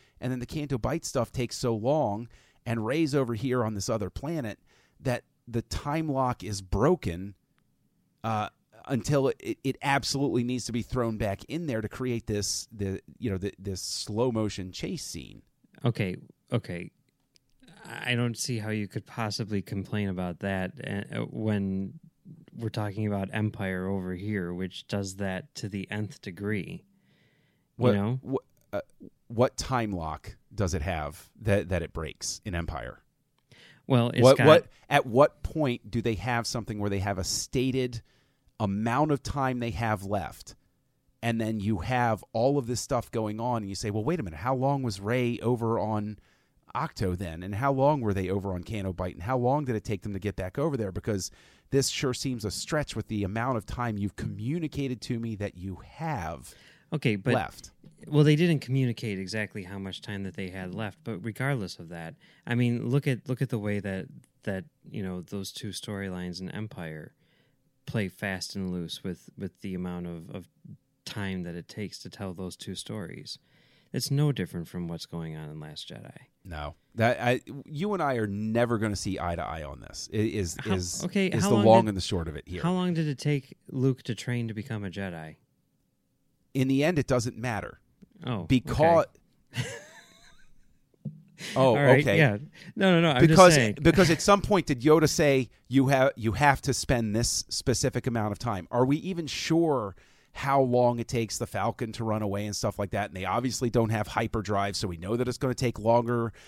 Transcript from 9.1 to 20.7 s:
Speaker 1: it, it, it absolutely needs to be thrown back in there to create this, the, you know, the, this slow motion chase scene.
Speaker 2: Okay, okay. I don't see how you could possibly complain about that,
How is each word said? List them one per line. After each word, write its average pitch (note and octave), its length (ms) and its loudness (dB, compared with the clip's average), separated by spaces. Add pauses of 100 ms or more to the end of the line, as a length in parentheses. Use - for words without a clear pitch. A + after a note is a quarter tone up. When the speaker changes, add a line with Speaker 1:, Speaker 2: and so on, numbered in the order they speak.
Speaker 1:
it, - 100 -2
it, - 240 -6
it C3+ 180 -2
absolutely C3+ 600 0
needs B2 220 -2
to A#2+ 60 -6
be A#2 120 -2
thrown A2+ 340 -2
back G2+ 280 -4
in E3 220 -6
there A2+ 140 -2
to G#2 80 -6
create A#2+ 380 -4
this, G#2 440 -2
the, G2 300 -4 (160)
you A2 140 -4
know, F#2+ 60 0
the, F#2 200 -4
this F#2+ 240 -8
slow A#2 500 -2
motion G2+ 400 -2
chase E3+ 320 -8
scene. G#1+ 380 -12 (420)
Speaker 2:
Okay, G#2+ 320 0 (360)
okay. F#2 400 -6 (1120)
I B2 80 0
don't A#2+ 240 0
see A#2+ 220 -4
how G#2+ 100 -6
you G#2+ 180 -2
could - 200 -10
possibly G#2+ 560 -4
complain G2+ 460 -4
about F2+ 320 -4
that, F#2+ 320 -4 (380)